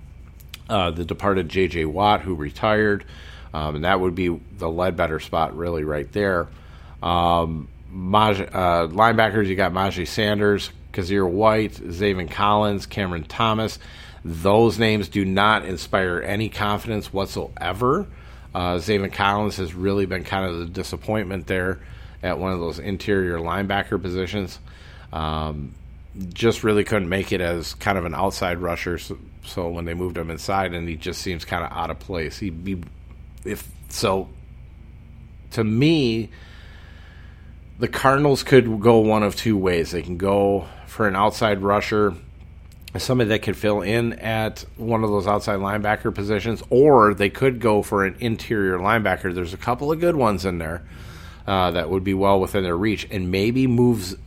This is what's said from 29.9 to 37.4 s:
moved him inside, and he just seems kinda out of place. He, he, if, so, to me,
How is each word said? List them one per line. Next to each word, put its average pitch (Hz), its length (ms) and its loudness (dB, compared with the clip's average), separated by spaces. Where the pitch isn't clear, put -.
moved 87 240 -4
him 82 140 -6
inside, 92 420 -2
and 85 140 -6
he 85 80 -6
just 82 260 -8
seems 87 240 -6
kinda 87 260 -4
out 82 200 -6
of 78 80 -8
place. 82 400 -6
He, 101 120 -4
he, 95 160 -4
if, 101 240 -8
so, 98 380 0
to 117 120 0
me, 117 640 2